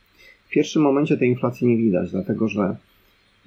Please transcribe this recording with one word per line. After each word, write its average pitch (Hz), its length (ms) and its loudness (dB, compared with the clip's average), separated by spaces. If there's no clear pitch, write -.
W - 40 -20
pierwszym 151 320 0
momencie 143 360 2
tej 123 120 0
inflacji 123 380 -2
nie 117 100 4
widać, 90 340 0
dlatego 104 360 -2
że, 101 280 -2